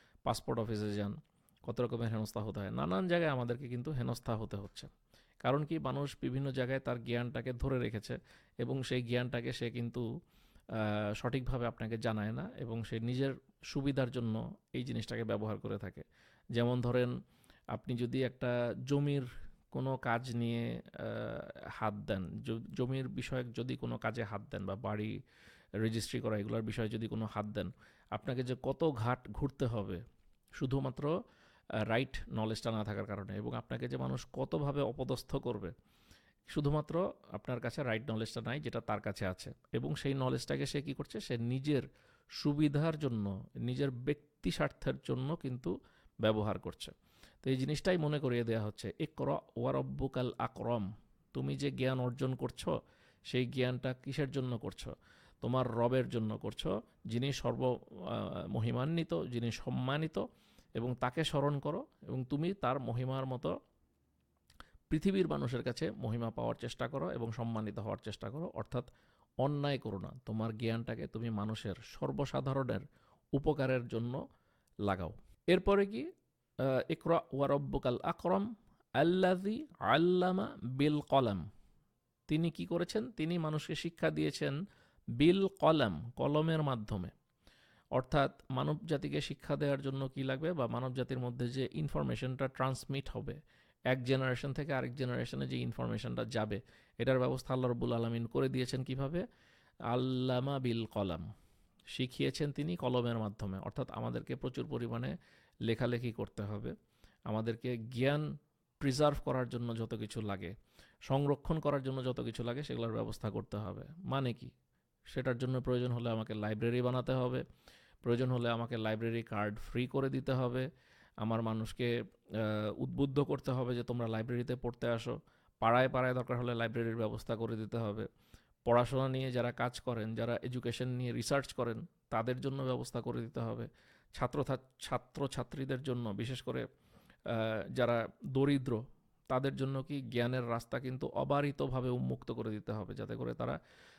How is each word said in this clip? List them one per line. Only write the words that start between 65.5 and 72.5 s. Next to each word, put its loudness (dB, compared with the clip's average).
কাছে -2
মহিমা -2
পাওয়ার -2
চেষ্টা -6
করো -4
এবং -4
সম্মানিত -2
হওয়ার -4
চেষ্টা -8
করো, -6
অর্থাৎ -6
অন্যায় 2
করো -4
না। -8
তোমার -2
জ্ঞানটাকে -2
তুমি -4
মানুষের -2
সর্বসাধারণের -2